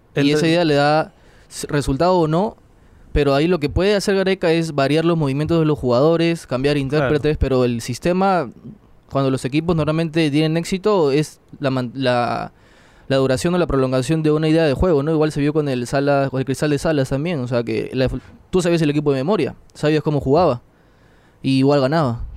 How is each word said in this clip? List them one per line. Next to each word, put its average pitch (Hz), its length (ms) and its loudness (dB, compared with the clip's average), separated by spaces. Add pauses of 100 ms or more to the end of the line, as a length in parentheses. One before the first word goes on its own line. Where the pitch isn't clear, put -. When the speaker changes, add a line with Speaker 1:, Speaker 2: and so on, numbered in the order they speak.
(140)
Speaker 1:
y 143 60 -2
Speaker 2:
entre 143 120 2
Speaker 1:
esa 156 160 2
idea 170 160 2
le 151 100 2
da 147 380 0 (380)
s-, - 160 -12
resultado 151 520 0
o 165 80 2
no, 175 300 -2 (560)
pero 139 220 2
ahí 151 140 2
lo 175 120 0
que 143 80 -2
puede 190 260 2
hacer 196 220 0
Gareca 190 340 0
es 165 240 0
variar 143 300 2
los 170 140 2
movimientos 151 400 0
de 160 80 2
los 151 120 0
jugadores, 165 680 2
cambiar 139 300 0
Speaker 2:
Claro. 139 80 -2
Speaker 1:
intérpretes, 147 520 0
pero 127 280 2
el 120 180 -2
sistema, 175 680 -2 (600)
cuando 135 200 0
los 131 140 -4
equipos 160 320 -2
normalmente 156 540 0
tienen 156 260 0
éxito, 180 560 0
es 151 260 -2 (220)
la 139 100 -2
man-, 127 240 -4
la, 120 580 -2 (560)
la... 135 80 0
duración 135 380 0
o 180 40 0
la 165 80 2
prolongación 131 560 0
de 151 80 2
una 156 180 0
idea 160 160 4
de 147 80 2
juego, 165 300 2
¿no? 156 100 -2
Igual 156 200 0
se 147 100 -4
vio 147 100 0
con 151 160 0
el 123 180 -4
Salas, 139 440 0
con 131 100 -4
el 131 60 -4
Cristal 143 240 -2
de 143 80 0
Salas 147 320 -2
también, 147 300 -4
o 123 80 -6
sea 120 140 -2
que 110 300 -4
la, 127 160 -2 (400)
tú 185 140 0
sabías 170 180 2
el 160 80 2
equipo 147 240 0
de 135 60 0
memoria, 160 360 -2 (200)
sabías 151 280 0
cómo 147 180 -2
jugaba, 135 420 2 (800)
y 135 160 0
igual 139 240 4
ganaba. 131 420 0 (120)